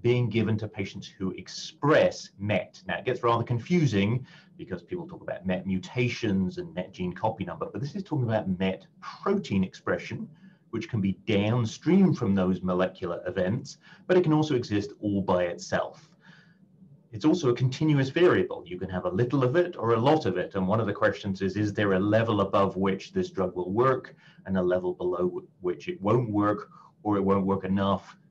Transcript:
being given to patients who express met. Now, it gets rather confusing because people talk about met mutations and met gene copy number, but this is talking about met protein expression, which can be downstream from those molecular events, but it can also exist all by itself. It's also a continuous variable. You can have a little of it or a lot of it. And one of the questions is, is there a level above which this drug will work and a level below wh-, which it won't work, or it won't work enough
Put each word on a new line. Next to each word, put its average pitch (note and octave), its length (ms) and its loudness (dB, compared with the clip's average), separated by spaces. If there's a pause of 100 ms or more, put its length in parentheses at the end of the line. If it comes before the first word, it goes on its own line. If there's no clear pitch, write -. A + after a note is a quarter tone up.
being A#2+ 260 2
given G#2+ 300 0
to G#2+ 100 -6
patients - 380 -8
who F#2 260 -6
express - 1040 0
met. G2 480 -4
Now, E2+ 120 -4
it - 60 -12
gets A#2+ 180 -2
rather A#2 220 2
confusing A#2+ 840 0 (320)
because - 240 -10
people F2 240 -10
talk - 160 -18
about - 240 -10
met F#2 200 -2
mutations F#2+ 920 -2
and E2+ 160 -10
met F2+ 180 -8
gene F2+ 200 -6
copy A2 320 -4
number, E2 280 -8
but G#2 80 -8
this C#3 140 -6
is G3 80 -6
talking C#3 240 -4
about G2+ 320 -2
met F#2+ 280 -2 (140)
protein - 640 -2
expression, - 640 -6 (420)
which A2+ 200 -8
can A2+ 100 -2
be F#2+ 120 2 (140)
downstream A#2+ 840 4
from G2+ 220 0
those F#2 280 2
molecular F2+ 640 -2
events, F#2 520 -2 (300)
but F#3 80 6
it F3+ 80 6
can D#3 80 2
also D3+ 240 2
exist G#2 440 -2
all G2+ 220 0
by F2+ 220 2
itself. - 640 -6 (1000)
It's A2+ 120 -4
also D#3 240 4
a A#2 60 6
continuous C3+ 560 2
variable. C3+ 560 4
You F2 120 -10
can F2+ 120 -8
have F2+ 160 -2
a F2+ 40 -2
little A#2+ 320 2
of B2+ 140 2
it F3 220 2
or A2+ 160 2
a A2 40 4
lot C#3+ 280 4
of F#2 100 0
it. F2 180 -4
And F#2 140 0
one A2+ 120 2
of G#2+ 60 0
the G2+ 60 -2
questions G2 480 -2
is, F#2+ 160 -2
is G#2 160 0
there G2 220 2
a F#2 60 2
level G#2+ 420 2
above G2 340 2
which F#2+ 360 -2
this F#2 180 -2
drug F2+ 260 -4
will F2+ 160 -4
work B2+ 420 0 (300)
and F#2+ 140 -2
a F2+ 40 2
level F2+ 300 0
below F2+ 360 -2
wh-, - 360 -12
which F2+ 240 -6
it F2+ 140 -8
won't A2+ 260 2
work, G#2 400 0 (360)
or G#2 120 0
it F#2+ 60 0
won't G2 240 2
work F#2+ 180 0
enough G2 540 0 (120)